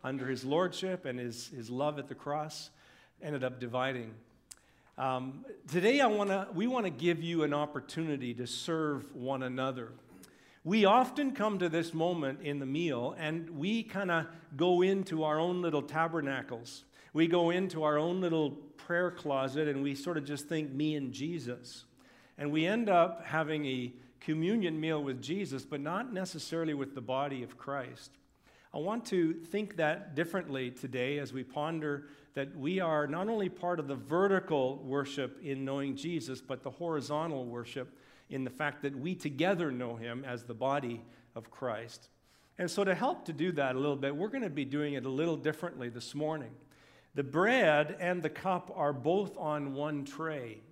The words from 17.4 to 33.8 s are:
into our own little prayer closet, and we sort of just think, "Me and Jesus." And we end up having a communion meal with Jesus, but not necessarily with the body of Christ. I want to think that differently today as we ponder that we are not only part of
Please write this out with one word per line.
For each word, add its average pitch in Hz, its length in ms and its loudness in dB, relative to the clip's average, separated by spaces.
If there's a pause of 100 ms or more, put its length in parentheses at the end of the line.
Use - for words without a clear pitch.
into 175 340 0
our 151 140 6
own 175 240 2
little 160 300 4
prayer 175 580 0
closet, 143 580 0
and 139 140 0
we 139 140 0
sort 165 220 -2
of 143 80 -4
just 143 220 -6
think, 156 240 -2
"Me 151 240 0
and 135 180 -4
Jesus." 123 720 -8 (520)
And 147 140 -2
we 160 160 4
end 220 200 2
up 170 380 6
having 156 400 0
a 127 280 -2 (260)
communion 165 600 0
meal 156 240 0
with 135 160 -2
Jesus, 135 460 -4
but 143 160 -6
not 202 320 -4
necessarily 165 640 -2
with 139 180 -4
the 135 80 -8
body 131 400 -2
of - 160 -10
Christ. 131 540 -8 (600)
I - 40 -6
want 214 300 -2
to 170 260 4
think 202 440 -4
that 160 380 0
differently 147 560 -2
today 127 460 -2
as 131 160 -6
we 131 100 -6
ponder 147 640 -4 (260)
that 143 220 -4
we 170 240 0
are 156 280 2
not 170 200 -2
only 214 220 0
part 175 300 -2
of 147 80 -2